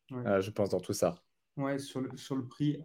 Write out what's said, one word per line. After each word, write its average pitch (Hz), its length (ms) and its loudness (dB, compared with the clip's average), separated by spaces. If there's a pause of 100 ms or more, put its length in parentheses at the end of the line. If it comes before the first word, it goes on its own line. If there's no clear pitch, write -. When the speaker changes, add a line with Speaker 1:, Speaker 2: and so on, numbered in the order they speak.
(100)
Speaker 1:
Ouais. 123 160 -4
Speaker 2:
euh, 101 140 6
je 101 100 0
pense, 101 200 2
dans 92 100 2
tout - 140 -2
ça. 90 220 2 (420)
Speaker 1:
Ouais, 139 200 0
sur 135 220 -6
le, 127 160 -6
sur - 180 -6
le 127 120 -2
prix, 147 380 0